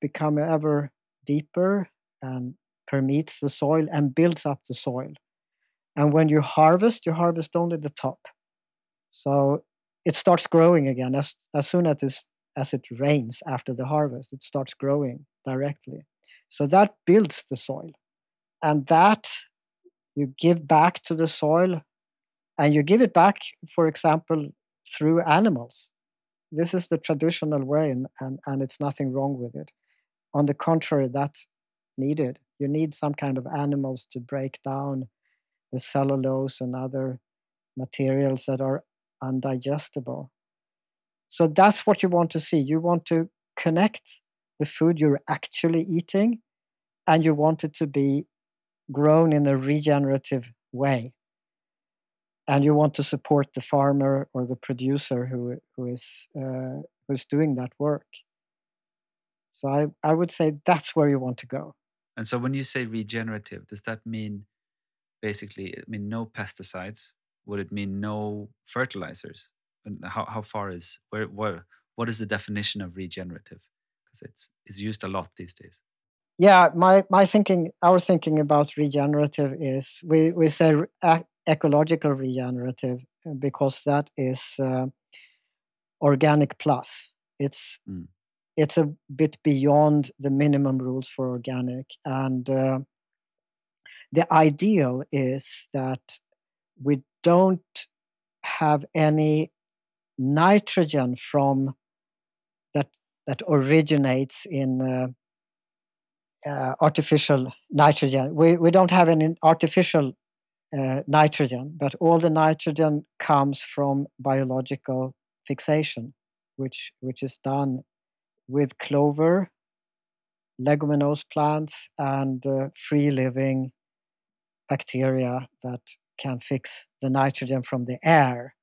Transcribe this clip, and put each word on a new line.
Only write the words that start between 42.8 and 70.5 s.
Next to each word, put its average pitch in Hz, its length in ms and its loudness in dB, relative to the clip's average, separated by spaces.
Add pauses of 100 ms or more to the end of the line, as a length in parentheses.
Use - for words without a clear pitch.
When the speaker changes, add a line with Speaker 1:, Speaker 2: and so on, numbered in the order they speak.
Speaker 1:
want 175 240 0
to 165 240 0 (260)
connect - 640 -2 (380)
the 151 60 -2
food 165 340 0
you're 147 300 2
actually 165 540 -2
eating, 196 580 -2 (640)
and 160 160 4
you 160 100 4
want 156 300 0
it 151 120 -4
to 160 120 -4
be 139 400 -2 (640)
grown 151 400 4
in 147 160 2
a 139 80 4
regenerative 139 960 0 (220)
way. 127 400 -2 (1300)
And 139 180 2
you 151 80 4
want 151 220 2
to 156 80 -2
support 143 500 -2
the 131 80 -6
farmer 139 720 0
or 127 120 -4
the 123 120 -6
producer 127 680 -4
who, 123 340 -8 (160)
who 127 100 -8
is, - 400 -12 (100)
uh, 131 440 -8 (260)
who's 139 160 -4
doing 147 320 0
that 123 240 -8
work. 147 280 -4 (1500)
So - 160 -6
I, 143 160 2 (180)
I 156 100 4
would 165 180 0
say 156 240 0 (100)
that's 170 300 0
where 147 120 4
you 139 100 2
want 127 200 -6
to 127 100 -16
go. 147 280 -12 (420)
Speaker 2:
And 113 100 -10
so 123 100 -4
when 127 160 -4
you 139 100 -4
say 127 220 -6
regenerative, 110 800 -10
does 98 160 -18
that 110 220 -10
mean 107 400 -10 (760)
basically, 101 560 -10
I - 100 -16
mean, 104 220 -10
no 113 160 -8
pesticides? 98 880 -14 (320)
Would 101 140 -10
it 90 120 -10
mean 98 300 -8
no 104 480 -8 (160)
fertilizers? 87 840 -10 (360)
And 104 180 -16
how, 95 220 -8
how 107 160 -10
far 101 300 -10